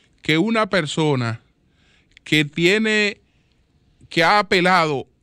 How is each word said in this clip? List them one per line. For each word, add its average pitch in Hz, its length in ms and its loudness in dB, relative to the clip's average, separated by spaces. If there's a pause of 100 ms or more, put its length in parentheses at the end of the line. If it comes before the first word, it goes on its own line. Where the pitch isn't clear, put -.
(220)
que 156 160 0
una 220 320 0
persona 143 720 -4 (800)
que 151 220 0
tiene, 208 760 -2 (880)
que 165 160 0
ha 202 160 4
apelado 175 680 0 (160)